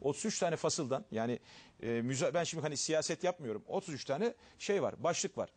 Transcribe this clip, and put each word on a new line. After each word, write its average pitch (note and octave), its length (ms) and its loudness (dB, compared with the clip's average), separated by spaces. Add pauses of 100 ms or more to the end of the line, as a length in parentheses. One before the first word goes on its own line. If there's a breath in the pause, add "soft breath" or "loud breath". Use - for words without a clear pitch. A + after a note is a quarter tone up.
otuz C#3+ 260 0
üç A3 120 0
tane E3+ 180 2
fasıldan C#3 560 0
yani, A2+ 260 0 (440 loud breath)
e, A2+ 60 -4
müza-, B2+ 460 0
ben E3+ 100 2
şimdi D#3+ 180 -4
hani D3+ 140 -2
siyaset D#3 480 0
yapmıyorum. D3 440 -2
Otuz F3 260 -2
üç B2 100 -8
tane F3+ 300 0 (240 loud breath)
şey G3+ 240 2
var, G#2+ 160 2
başlık E3 400 0
var. F#2+ 180 -2